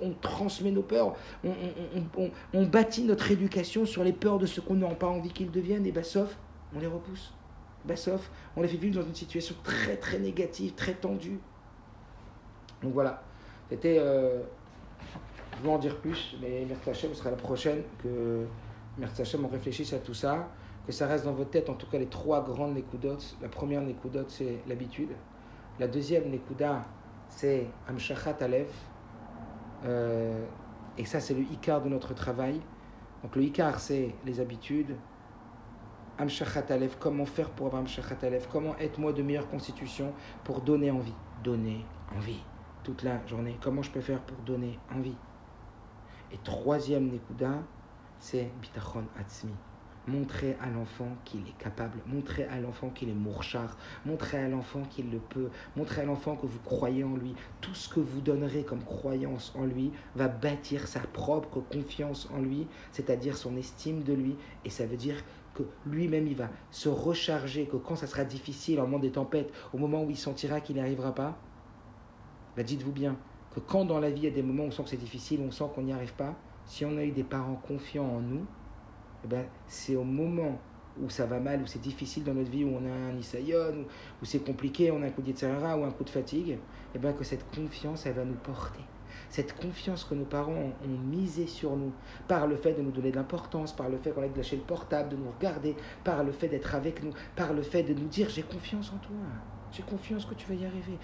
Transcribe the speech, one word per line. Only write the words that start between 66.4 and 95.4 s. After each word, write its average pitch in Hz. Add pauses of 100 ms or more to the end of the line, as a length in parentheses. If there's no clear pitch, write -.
se -
recharger, 147
que 139
quand 156
ça 147
sera 135
difficile, 139
au 131
moment 139
des 131
tempêtes, 143 (220)
au -
moment 151
où 151
il 143
sentira 143
qu'il 147
n'y 135
arrivera 131
pas, 147 (1200)
bah 123
dites-vous 135
bien 135 (360)
que -
quand 190
dans 160
la 151
vie, 143
il -
y 151
a 139
des 139
moments 135
où 147
on -
sent 131
que -
c'est 131
difficile, 127
on 131
sent 147 (100)
qu'on 135
n'y 135
arrive 127
pas, 143 (300)
si -
on 151
a 147
eu 147
des 131
parents 131
confiants 143
en 120
nous, 135 (800)
eh -
ben, 123 (200)
c'est -
au 127
moment 151 (420)
où 135
ça 123
va 123
mal, 139
où 127
c'est -
difficile 135
dans 139
notre 127
vie, 143
où 135
on 127
a -
un 127
nisayon, 151
où, -
où -
c'est 139
compliqué, 139
on 147
a 143
un 135
coup 135
de 131
yetzer 131
hara 151
ou 151
un 139
coup 131
de -
fatigue, 143 (380)
eh 127
ben, 143
que 143
cette -
confiance, 151
elle 131
va 127
nous 127
porter. - (500)
Cette -
confiance 180
que 151
nos 139
parents 143
ont, 147 (120)
ont 131 (120)
misée 170
sur 147
nous, 139 (380)
par 160
le 147
fait 156
de 147
nous 135
donner 131
de 131
l'importance, 156
par 131
le 131
fait 147
qu'on 139
ait 135
lâché 135
le 135
portable, 147
de 139
nous 131
regarder, 151 (300)